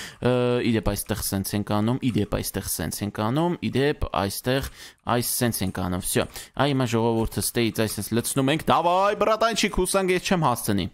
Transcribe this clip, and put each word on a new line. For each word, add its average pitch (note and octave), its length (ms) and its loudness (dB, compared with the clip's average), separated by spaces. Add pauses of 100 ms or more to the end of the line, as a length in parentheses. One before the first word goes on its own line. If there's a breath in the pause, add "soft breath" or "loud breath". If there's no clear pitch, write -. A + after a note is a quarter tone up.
(180 loud breath)
ը, B2 140 2 (260)
ի A#2 140 2
դեպ G#2 180 2
այստեղ - 320 -4
սենց G2 300 -2
ենք G#2 240 -2
անում, A2 240 0
ի A#2+ 120 0
դեպ G#2 260 -2
այստեղ - 340 -6
սենց - 300 -4
ենք G#2 200 -4
անում, D3+ 360 0
ի A2 140 -4
դեպ C#3 380 0
այստեղ B2+ 640 -2 (280 loud breath)
այս A#2+ 280 0
սենց A#2 300 0
ենք F#2 200 -4
անում, F2+ 240 -2
վсё, - 220 0 (260 loud breath)
այ C#3 180 0
հիմա C3 180 2
ժողովուրդը A2+ 560 2
ստեից A#2 380 0
այս G#2+ 160 0
սենց G#2 120 -8
լցնում C3 440 0
ենք, D#3+ 100 0
դավայ, F3 540 4
բրատանչիկ, G#3+ 640 2
հուսանք F#3 320 2
ես F3+ 160 0
չեմ E3+ 180 2
հասցնի, G#2+ 480 0